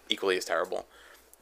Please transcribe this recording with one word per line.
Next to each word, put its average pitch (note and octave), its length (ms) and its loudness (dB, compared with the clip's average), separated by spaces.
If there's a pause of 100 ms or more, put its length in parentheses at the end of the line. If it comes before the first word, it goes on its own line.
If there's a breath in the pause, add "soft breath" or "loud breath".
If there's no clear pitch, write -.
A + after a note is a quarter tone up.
equally G2 300 2
as F2+ 80 -6
terrible. F#2 400 -2 (560 soft breath)